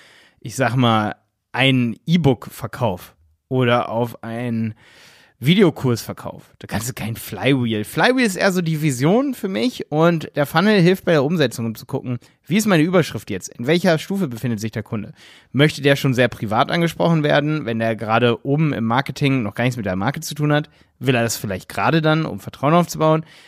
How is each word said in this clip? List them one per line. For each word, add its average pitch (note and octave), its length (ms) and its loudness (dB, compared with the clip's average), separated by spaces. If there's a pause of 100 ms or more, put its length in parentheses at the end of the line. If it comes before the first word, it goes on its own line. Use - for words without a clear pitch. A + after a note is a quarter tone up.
(380)
ich A2 160 -12
sag B2 220 0
mal, A2+ 400 2 (340)
einen B2+ 460 2 (100)
E-Book-Verkauf B2+ 1080 -2 (340)
oder A#2+ 380 2
auf A2+ 340 -4
einen A2+ 520 -4 (640)
Videokursverkauf. C3 1200 0
Da - 80 -18
kannst A2 240 -6
du - 20 -8
kein A2+ 240 -8
Flywheel. A2+ 680 0
Flywheel A#3+ 420 2
ist F#3+ 100 -2
eher G3 160 2
so F3+ 80 0
die D#3+ 220 -2
Vision D#3+ 500 2
für A3+ 160 -8
mich A3 420 -4
und D#3+ 460 2
der D3 80 2
Funnel F#3+ 380 2
hilft F3+ 240 2
bei F3+ 60 2
der D3 120 4
Umsetzung, C#3+ 400 -2
um A2+ 100 -4
zu - 120 -20
gucken, B2+ 320 -6 (260)
wie F3+ 140 0
ist G#3+ 80 0
meine F3+ 160 4
Überschrift E3+ 480 0
jetzt? F#2 180 -8
In - 180 -10
welcher E3+ 320 2
Stufe G3 300 -4
befindet A#2 320 -6
sich A2 120 -8
der A2 100 -8
Kunde? G#2+ 320 -10 (360)
Möchte D3 300 2
der C#3 160 4
schon C3+ 160 0
sehr B2 160 4
privat A2+ 420 -2
angesprochen E3+ 520 0
werden, D3 420 0
wenn A2+ 140 -4
der A2+ 180 -2
gerade A2+ 480 0
oben C#3+ 300 2
im A2+ 100 -4
Marketing C3+ 580 0
noch G2+ 120 -6
gar A#2+ 100 -2
nichts B2 140 0
mit G#2 80 -4
der F#2 100 -2
Marke A2+ 240 -4
zu D#3 140 -10
tun D3 180 0
hat? D3 160 0 (300)
Will C3 160 0
er A#2 80 2
das A#2 160 -2
vielleicht G2 320 -8
gerade C3+ 320 0
dann, D#3 240 0
um G#2 140 -10
Vertrauen - 340 -2
aufzubauen? D#3+ 500 2 (240)